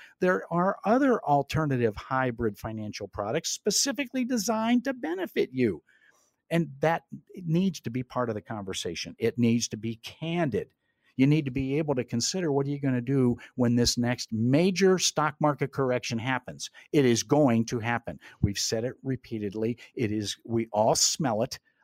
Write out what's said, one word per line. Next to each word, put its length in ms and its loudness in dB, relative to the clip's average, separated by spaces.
there 300 0
are 360 0
other 380 4
alternative 720 2
hybrid 600 -2
financial 520 -8
products 420 -4
specifically 760 -2
designed 600 0
to 100 -4
benefit 580 -4
you. 300 0
And 200 0
that 220 0
needs 360 0
to 100 -8
be 120 -6
part 280 -4
of 40 -4
the 60 -6
conversation. 800 -8
It 180 0
needs 320 2
to 80 -8
be 200 -6
candid. 720 -4
You 80 6
need 180 4
to 60 -4
be 260 -2
able 200 0
to 80 -2
consider, 460 -2
what 160 2
are 40 -4
you 100 -4
gonna 220 0
do 340 2
when 200 2
this 220 2
next 340 -2
major 640 4
stock 420 0
market 320 0
correction 460 -2
happens? 520 -4
It 120 6
is 180 4
going 440 4
to 120 -4
happen. 400 -4
We've 180 0
said 260 -2
it 180 -6
repeatedly. 720 -4
It 180 -2
is, 340 -4
we 260 -2
all 220 4
smell 480 0
it. 160 -6